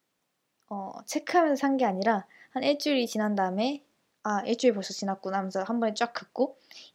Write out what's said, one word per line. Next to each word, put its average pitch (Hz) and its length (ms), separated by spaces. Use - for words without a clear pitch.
어, 196 240
체크하면서 302 540
산 269 160
게 254 80
아니라 196 420
한 254 120
일주일이 277 440
지난 214 280
다음에 202 480
아, 208 200
일주일 240 300
벌써 196 220
지났구나 190 440
하면서 190 240
한 233 180
번에 220 140
쫙 240 200
긋고 - 420